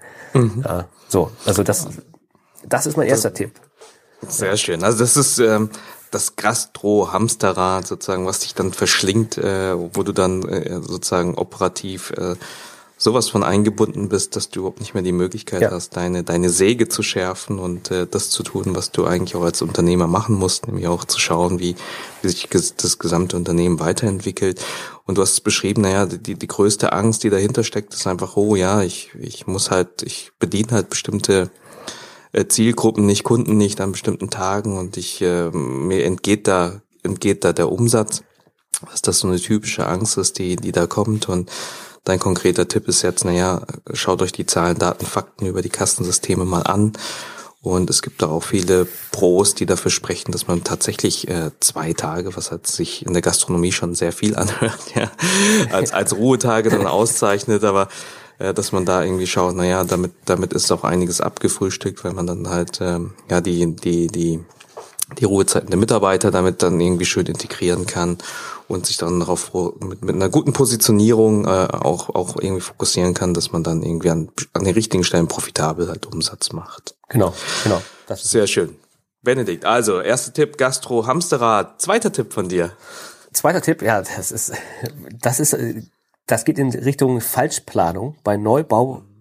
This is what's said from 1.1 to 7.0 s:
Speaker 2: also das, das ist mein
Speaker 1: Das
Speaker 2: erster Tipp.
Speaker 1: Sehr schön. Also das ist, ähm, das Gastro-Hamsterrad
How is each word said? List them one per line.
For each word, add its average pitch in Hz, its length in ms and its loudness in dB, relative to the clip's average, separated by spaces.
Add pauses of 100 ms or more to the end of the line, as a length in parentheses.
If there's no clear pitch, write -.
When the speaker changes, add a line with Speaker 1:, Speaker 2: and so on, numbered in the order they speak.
Speaker 2:
also 101 160 4
das, 98 260 0 (800)
das 127 200 2
ist 151 100 -4
mein 151 100 4
Speaker 1:
Das 120 120 4
Speaker 2:
erster 107 140 -2
Tipp. 101 180 -6 (760)
Speaker 1:
Sehr 101 300 -2
schön. 87 260 -2
Also 107 160 4
das 120 160 4
ist, 143 220 2
ähm, 110 320 4 (400)
das - 280 -4
Gastro-Hamsterrad 95 1500 0